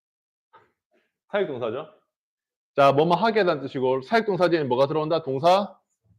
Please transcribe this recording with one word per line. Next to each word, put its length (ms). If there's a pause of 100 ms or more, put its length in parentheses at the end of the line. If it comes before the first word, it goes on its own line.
(1300)
사역동사죠. 600 (840)
자, 160
뭐뭐 240
하게 260
하다는 220
뜻이고, 400
사역동사 460
뒤에는 180
뭐가 200
들어온다? 360
동사 540 (420)